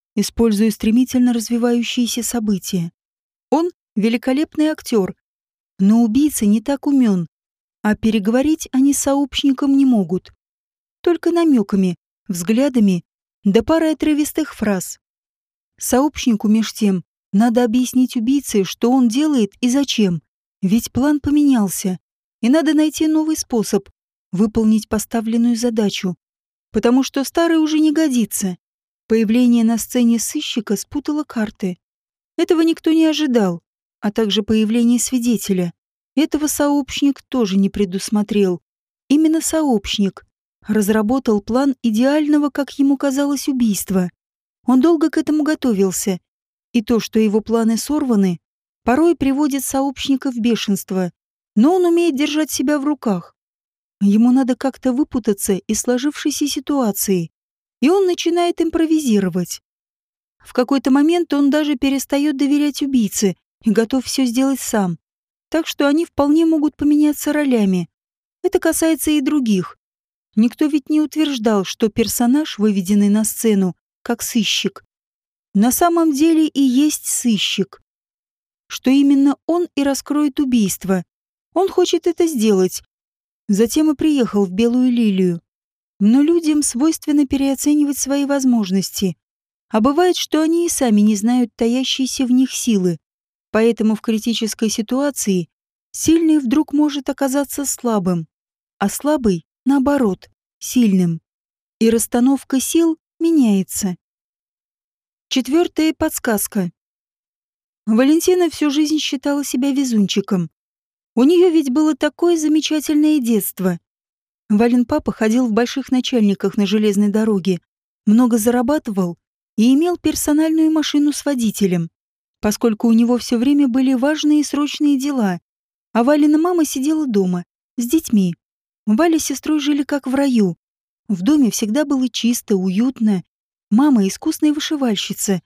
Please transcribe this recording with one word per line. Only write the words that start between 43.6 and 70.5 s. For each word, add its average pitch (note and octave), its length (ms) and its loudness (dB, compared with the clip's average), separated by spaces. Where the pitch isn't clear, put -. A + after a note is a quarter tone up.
Он B3+ 160 4
долго D#4+ 300 2
к - 80 -2
этому D4+ 240 -2
готовился, G3 760 -2
и A#3+ 80 0
то, A3+ 180 0
что - 200 -2
его G#3+ 220 2
планы A3+ 360 0
сорваны, A3 640 0
порой D#4 320 2
приводит C#4 480 -2
сообщника C4+ 680 -4
в A#3+ 80 -8
бешенство, G3 720 -2
но C#4+ 200 4
он F4+ 100 2
умеет E4+ 300 2
держать D4+ 340 -2
себя D4 300 -2
в C4+ 60 -6
руках. A3+ 500 -4
Ему G#3+ 300 4
надо B3+ 240 2
как-то C4 380 -4
выпутаться A#3 600 -2
из G#3+ 280 -4
сложившейся C#4 640 -4
ситуации – A3+ 840 -2
и C4 80 4
он G4 160 2
начинает F4 560 0
импровизировать. C#4+ 1000 0
В - 140 -20
какой-то B3+ 360 0
момент D#4 440 2
он C#4+ 160 2
даже D4+ 260 0
перестает C#4 600 -2
доверять C#4+ 460 -2
убийце A3+ 540 -2
и A3+ 60 0
готов A3+ 360 0
все C4+ 200 -2
сделать B3+ 340 0
сам, F#3 380 -2
так D#4+ 180 -2
что - 200 -2
они D#4 180 0
вполне D4 400 2
могут D4+ 300 0
поменяться D4 580 0
ролями. G#3+ 560 0
Это F4+ 160 0
касается D#4+ 520 0
и D4+ 100 0
других. B3 560 -2
Никто A#3+ 300 0